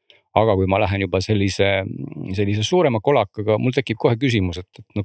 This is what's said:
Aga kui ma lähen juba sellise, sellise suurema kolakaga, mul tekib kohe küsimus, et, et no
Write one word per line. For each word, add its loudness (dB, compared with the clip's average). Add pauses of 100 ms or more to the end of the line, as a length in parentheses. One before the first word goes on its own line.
(380)
Aga 4
kui 2
ma 2
lähen 0
juba -2
sellise, 0 (680)
sellise 0
suurema 2
kolakaga, 0
mul 0
tekib -2
kohe 2
küsimus, 0
et, -16
et -20
no -2